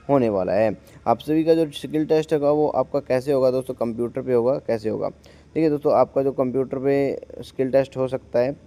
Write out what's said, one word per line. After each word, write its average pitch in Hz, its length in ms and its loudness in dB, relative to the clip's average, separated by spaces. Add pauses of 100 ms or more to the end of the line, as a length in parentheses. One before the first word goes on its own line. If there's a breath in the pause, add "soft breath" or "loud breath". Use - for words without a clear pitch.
होने 131 200 2
वाला 95 240 -2
है। 104 240 2 (300 loud breath)
आप 117 120 2
सभी 156 260 0
का 165 100 4
जो 165 180 0
स्किल 156 340 -4
टेस्ट 156 280 0
होगा 143 180 2
वो 151 180 2
आपका 131 300 -2
कैसे 127 320 -2
होगा 131 180 4
दोस्तों, 127 240 -2
कंप्यूटर 117 480 -4
पे 127 100 -4
होगा, 123 260 2
कैसे 110 300 -4
होगा, 107 200 -4
ठीक - 560 -8
है 160 60 2
दोस्तों। 147 240 0
आपका 127 280 2
जो 135 100 0
कंप्यूटर 131 460 -2
पे 139 640 -2
स्किल 131 280 -4
टेस्ट 131 260 2
हो 131 120 -2
सकता 127 300 -4
है, 123 180 0 (100)